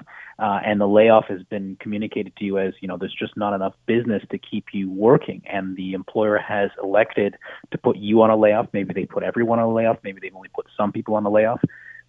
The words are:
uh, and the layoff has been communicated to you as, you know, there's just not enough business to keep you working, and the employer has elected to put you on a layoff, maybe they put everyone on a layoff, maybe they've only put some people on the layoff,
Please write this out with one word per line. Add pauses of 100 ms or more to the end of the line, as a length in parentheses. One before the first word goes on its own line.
(400)
uh,
and
the
layoff
has
been
communicated
to
you
as,
you
know,
there's
just
not
enough (100)
business
to
keep
you
working,
and
the
employer
has (100)
elected (340)
to
put
you
on
a
layoff,
maybe
they
put
everyone
on
a
layoff,
maybe
they've
only
put (100)
some
people
on
the
layoff, (480)